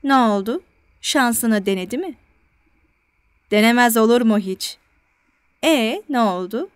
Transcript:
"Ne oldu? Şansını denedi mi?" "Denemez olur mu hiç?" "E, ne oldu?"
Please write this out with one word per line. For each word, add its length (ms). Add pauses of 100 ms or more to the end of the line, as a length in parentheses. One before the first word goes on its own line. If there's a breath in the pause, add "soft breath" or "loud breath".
"Ne 120
oldu? 460 (400)
Şansını 640
denedi 320
mi?" 180 (1400)
"Denemez 460
olur 240
mu 160
hiç?" 400 (880)
"E, 460
ne 100
oldu?" 560